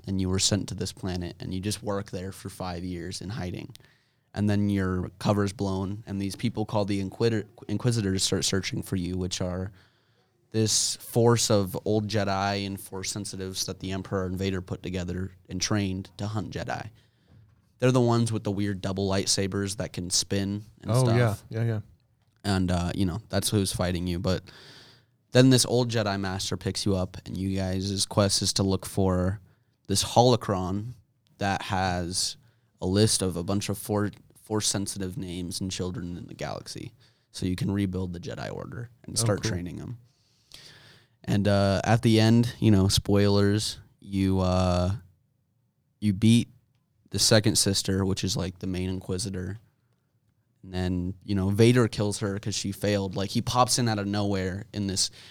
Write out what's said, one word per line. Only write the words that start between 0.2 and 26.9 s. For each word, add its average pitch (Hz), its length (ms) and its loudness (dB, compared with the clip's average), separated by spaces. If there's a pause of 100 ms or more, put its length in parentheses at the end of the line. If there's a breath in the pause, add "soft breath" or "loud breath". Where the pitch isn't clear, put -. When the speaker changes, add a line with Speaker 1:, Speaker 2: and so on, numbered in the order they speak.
Speaker 1:
you 92 100 0
were 92 80 0
sent 98 300 2
to - 60 -8
this 90 180 -6
planet, 90 480 -8
and - 140 -8
you 92 60 -4
just 101 220 -4
work 101 280 -6
there 95 220 -8
for - 180 -12
five 90 340 -8
years 90 380 -8
in 90 80 -8
hiding. - 440 -8 (600 soft breath)
And 104 140 0
then 101 220 2
your 92 480 0
cover's 101 340 2
blown, 98 540 -4
and 101 140 -4
these 98 160 -4
people 113 300 -2
called 104 220 0
the 101 120 -2
Inquisitor-, 107 460 0 (220)
Inquisitors 104 540 0
start - 240 0
searching - 360 -2
for - 140 -4
you, 90 220 -4
which 90 240 -4
are 92 300 -6 (800 soft breath)
this - 440 0
force 117 540 4
of 101 340 2
old 107 240 2
Jedi 101 580 0
and 98 140 -6
Force 95 300 -10
sensitives 95 560 -6
that 95 140 -8
the 95 120 -6
Emperor 95 340 -2
and 92 120 -4
Vader 95 220 0
put - 220 -8
together 90 500 -6 (160)
and 92 120 -6
trained 98 580 -2
to 101 100 -4
hunt 110 220 -6
Jedi. - 400 -8 (880 soft breath)
They're 127 120 4
the 127 80 4
ones 117 320 4
with 107 120 -4
the 104 80 -2
weird 101 280 -2
double 98 280 -2
lightsabers 98 720 0
that 87 140 -6
can 90 180 -8
spin 98 540 -2 (160)
and 101 100 -6
Speaker 2:
Oh, 127 140 4
Speaker 1:
stuff. 117 460 2
Speaker 2:
yeah, 113 100 -6
yeah, 113 60 0
yeah. 110 140 -2 (640)
Speaker 1:
And, 92 260 2
uh, 87 240 0
you 101 100 0
know, 92 160 -2 (100)
that's 95 200 0
who's 101 220 2
fighting 90 340 -2
you. 87 140 -2
But 92 240 0 (880 loud breath)
then 131 180 8
this 127 160 6
old 120 240 2
Jedi 104 300 0
Master 95 360 -4
picks - 300 -4
you 101 80 2